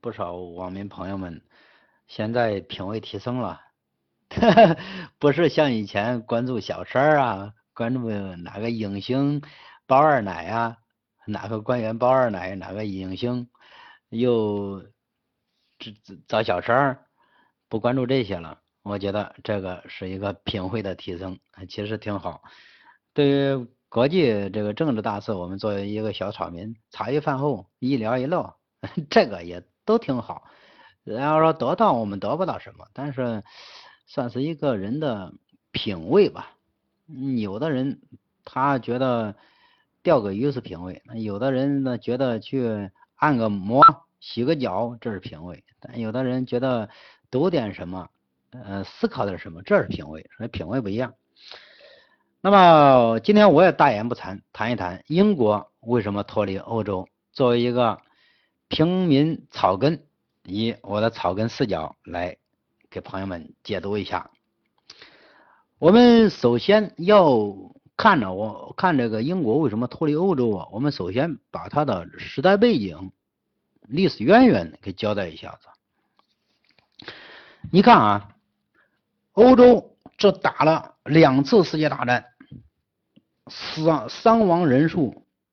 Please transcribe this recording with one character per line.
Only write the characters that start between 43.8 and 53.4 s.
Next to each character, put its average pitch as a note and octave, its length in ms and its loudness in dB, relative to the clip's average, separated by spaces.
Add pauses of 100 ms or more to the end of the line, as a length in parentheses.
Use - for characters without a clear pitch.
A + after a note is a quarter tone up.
洗 - 240 -6
个 D#3+ 100 0
脚， A#2 460 -4
这 A#2 100 -8
是 G2 80 -8
品 D#2+ 240 -16
味； F2 200 -16 (160)
但 - 200 -14
有 A2 120 -6
的 B2+ 120 -4
人 B2+ 220 -4
觉 B2 140 -4
得 A#2+ 300 -2 (400)
读 D3 200 0
点 A#2 240 -2
什 F2 140 -12
么， F2+ 220 -12 (420)
呃， G2 320 -10
思 - 240 -4
考 B2 180 -4
点 F#2 120 -4
什 F2 140 -16
么， E2 100 -18
这 G3 200 2
是 G#2 60 -6
品 E2+ 220 -8
味， D#2 260 -16
所 F2 100 -10
以 E2+ 40 -10
品 E2 180 -8
味 B2 140 -4
不 G2+ 80 -6
一 G2+ 60 -4
样。 A#2+ 180 -6 (1300)
那 F#3+ 80 0
么 C#3+ 720 8
今 G#3 160 2
天 G#3 180 8